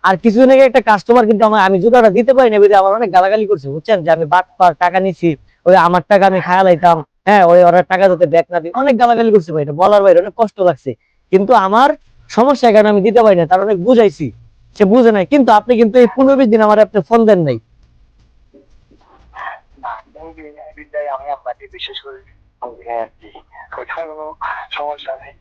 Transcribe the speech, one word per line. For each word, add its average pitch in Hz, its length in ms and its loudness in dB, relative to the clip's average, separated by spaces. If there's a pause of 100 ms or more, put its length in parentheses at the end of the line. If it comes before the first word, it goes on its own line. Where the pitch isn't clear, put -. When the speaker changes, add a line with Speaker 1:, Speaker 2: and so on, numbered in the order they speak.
Speaker 1:
আর 190 160 0
কিছুদিন 233 320 2
আগে 269 140 4
একটা 254 200 0
কাস্টমার 226 420 0
কিন্তু 214 180 0
আমার, 214 200 0
আমি 190 160 0
জুতাটা 226 320 4
দিতে 240 200 0
পারি 254 140 2
না, 214 120 -2
বুঝে 202 200 4
আমার 196 160 0
অনেক 226 180 -6
গালাগালি 196 340 0
করছে, 151 240 -4
বুঝছেন, 190 300 -4
যে 165 120 -2
আমি 165 160 -6
বাটপার, 180 400 0 (100)
টাকা 180 240 -2
নিছি, 170 220 -4 (380)
ওই 175 80 4 (120)
আমার 175 240 0
টাকা 196 200 2
আমি 185 160 -4
খায়া 180 220 0
লাইতাম, 170 300 2 (300)
হ্যাঁ, 202 220 4
ওই 175 80 6 (100)
ওরা 175 120 2 (120)
টাকা 185 180 0
যাতে 170 220 0
ব্যাক 165 200 0
না 175 100 -4
দিই, 170 180 -12
অনেক 269 220 -2
গালাগালি 233 320 0
করছে 175 180 -2
ভাই, 156 120 -4
এটা 147 180 -10
বলার 202 220 2
বাইরে, 180 180 4
অনেক 202 180 -12
কষ্ট 220 160 -4 (120)
লাগছে। 135 220 -6 (420)
কিন্তু 196 200 0 (140)
আমার 233 240 0 (400)
সমস্যার 247 440 0
কারণে 214 180 2
আমি 208 140 0
দিতে 226 180 2
পারি 208 160 4
না, 165 100 0
তার 185 160 0
অনেক 208 200 -2
বুঝাইছি, 220 400 0 (500)
সে 208 160 0
বুঝে 233 240 4
নাই। 190 160 -2
কিন্তু 269 260 2
আপনি 214 220 -2
কিন্তু 226 220 0
এই 233 140 2
পনেরো 269 240 2
বিশ 262 120 2
দিন 220 140 0
আমার, 208 200 2
আপনি 214 120 -6 (100)
ফোন 233 200 0
দেন 196 200 2
নাই। 120 100 -6 (2250)
Speaker 2:
না, 120 100 -12 (1200)
আমি 135 200 -16
আপনাকে - 360 -16
বিশ্বাস - 320 -18
করি, 131 160 -20 (840)
আর 110 60 -12 (120)
কি, 110 100 -20 (440)
কোনো 156 520 -16 (500)
সমস্যা 147 360 -14 (100)
নেই 139 180 -20